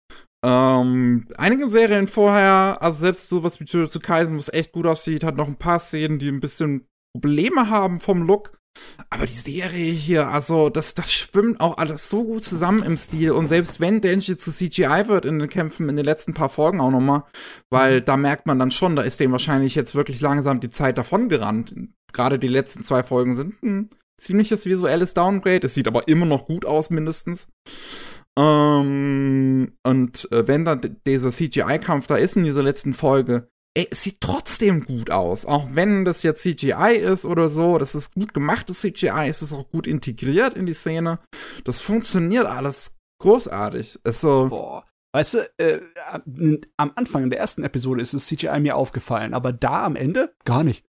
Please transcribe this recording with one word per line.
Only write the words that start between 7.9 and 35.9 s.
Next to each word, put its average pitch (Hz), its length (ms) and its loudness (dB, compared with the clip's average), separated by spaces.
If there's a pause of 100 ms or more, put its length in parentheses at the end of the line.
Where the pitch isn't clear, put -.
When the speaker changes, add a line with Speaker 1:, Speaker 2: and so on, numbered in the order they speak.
Speaker 1:
vom 180 220 0
Look. 202 340 0 (520)
Aber - 160 -4
die 117 80 -6
Serie 170 580 -4
hier, 156 360 2
also 151 420 2
das, - 240 -4
das - 180 -4
schwimmt 208 500 0
auch 165 180 0
alles 156 320 -6
so 214 140 0
gut 220 180 -6
zusammen 180 400 0
im 165 120 -2
Stil. 160 360 0
Und 147 160 2
selbst 170 320 0
wenn 208 220 2
Denji 190 360 0
zu - 140 -8
C 175 180 -4
G 175 140 0
I 160 240 2
wird 202 180 2
in 151 140 -2
den 147 100 -2
Kämpfen 156 400 -4
in 143 60 -2
den 147 100 -2
letzten 156 300 -2
paar 147 140 0
Folgen 165 300 0
auch 131 120 2
noch 131 80 4
mal, 143 240 2 (480)
weil 131 300 4
Speaker 2:
Mhm. 120 40 -6
Speaker 1:
da 135 120 2
merkt 139 280 0
man 131 140 2
dann 127 100 2
schon, 175 260 0
da 143 60 2
ist 127 180 -4
dem 131 120 2
wahrscheinlich 135 420 0
jetzt 143 220 -2
wirklich 143 260 -2
langsam 139 380 0
die 120 100 -8
Zeit 131 300 -2
davon 202 280 0
gerannt. 113 460 -2 (400)
Gerade 131 240 0
die 131 100 -2
letzten 127 360 -2
zwei 156 180 0
Folgen 123 340 0
sind 147 280 -8
ein 208 260 -2 (320)
ziemliches 208 460 0
visuelles 180 480 0
Downgrade. 185 500 2
Es 131 80 -2
sieht 135 140 0
aber 113 200 0
immer 165 200 4
noch 147 180 0
gut 170 180 -6
aus, 151 280 0
mindestens. 160 560 -4 (1120)
Ähm, 139 1160 2 (120)
und, 131 460 0
äh, 113 160 2
wenn 147 180 2
dann 147 160 0
d-, 120 140 -6 (100)
dieser 131 260 0
C-G-I-Kampf 143 760 -2
da 151 80 0
ist 147 220 2
in 185 60 4
dieser 143 200 2
letzten 135 300 -2
Folge, 123 560 0 (260)
ey, 175 160 -2
es - 120 -4
sieht - 180 -6
trotzdem 202 640 0
gut 117 260 -6
aus. 90 340 -2
Auch 143 280 -2
wenn 190 320 2